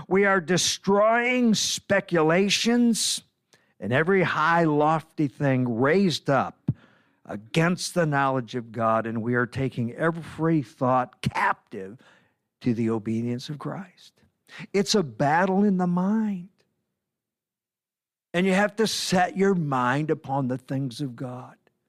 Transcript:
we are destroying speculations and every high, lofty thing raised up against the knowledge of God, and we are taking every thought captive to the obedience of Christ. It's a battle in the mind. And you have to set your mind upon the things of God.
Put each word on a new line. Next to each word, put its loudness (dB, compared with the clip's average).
we 2
are 2
destroying 2
speculations 0
and -6
every 2
high, 2
lofty 0
thing 0
raised 2
up 0
against -2
the 2
knowledge 0
of -10
God, 0
and -4
we -2
are 2
taking -4
every -2
thought -2
captive -4
to 0
the -2
obedience -4
of -10
Christ. -14
It's 0
a 2
battle 2
in 4
the 0
mind. -2
And 2
you 2
have 2
to 2
set 0
your 4
mind 0
upon -2
the -4
things -6
of -8
God. -14